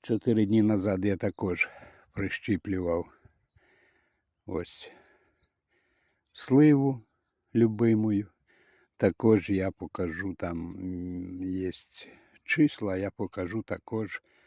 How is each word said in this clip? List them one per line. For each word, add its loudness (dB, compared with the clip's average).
чотири 2
дні 4
назад 2
я 2
також -4
прищіплював -4
ось -8
сливу 4
любимою. 2
Також 2
я 0
покажу, -8
там, -8
м, -8
є -4
числа, 0
я -4
покажу -6
також, -8